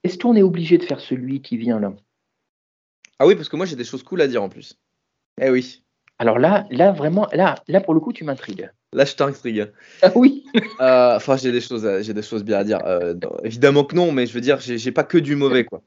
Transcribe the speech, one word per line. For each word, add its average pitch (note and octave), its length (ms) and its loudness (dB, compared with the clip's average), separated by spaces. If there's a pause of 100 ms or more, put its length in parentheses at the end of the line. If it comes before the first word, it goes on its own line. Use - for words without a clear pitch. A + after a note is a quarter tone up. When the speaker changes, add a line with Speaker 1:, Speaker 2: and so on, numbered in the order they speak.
Speaker 1:
est-ce F3+ 160 -6
qu'on A#3+ 160 2
est G#3 80 6
obligé E3+ 360 4
de E3+ 60 0
faire C#3 160 -8
celui C3 420 -8
qui B2 160 -8
vient A#2 200 -2
là ? G2+ 140 -4 (1300)
Speaker 2:
Ah F3 80 4
oui, F#3+ 100 6
parce D#3+ 140 -12
que D#3+ 60 -8
moi, F3+ 100 -6
j'ai D#3+ 100 -10
des A#2+ 80 -8
choses B2+ 180 -12
cool F3+ 200 -4
à D3 60 4
dire A#2 140 -2
en G2 60 -6
plus. - 300 -20 (640)
Eh C3 100 2
oui. B2+ 320 -2 (360)
Speaker 1:
Alors A#2 200 2
là, F3 320 2
là, D#3 220 4
vraiment, E3+ 400 -2
là, E3+ 240 0 (120)
là, F3+ 140 2
pour E3+ 100 -4
le D#3+ 80 2
coup, D#3 140 -10
tu - 100 -14
m'intrigues. G#2 460 -12 (240)
Speaker 2:
Là, C3 100 2
je C#3 100 -4
t'intrigue. A#2+ 560 -4 (320)
Speaker 1:
Ah F#3 120 6
oui. B3+ 340 6
<laughs> - 60 -14 (260)
Speaker 2:
Euh, B2+ 360 6
enfin, C3+ 200 0
j'ai B2+ 160 -2
des A#2+ 80 -2
choses A#2 260 -8
à, G2 160 -2
j'ai A2 120 -8
des G#2 80 -6
choses G#2+ 220 -8
bien G#2 140 -2
à G2 60 -2
dire. G#2 200 0
Euh, F2 300 -2
non, E2+ 300 -10
évidemment C#3 400 2
que C#3+ 100 -8
non, F3 160 2
mais B2+ 160 -2
je A2+ 60 -12
veux A#2+ 80 -6
dire, B2+ 200 0
j'ai, A#2+ 180 -8
j'ai A2+ 120 -6
pas D#3 140 0
que E3+ 140 0
du D3 180 0
mauvais, C3 280 0
quoi. F#2+ 220 -12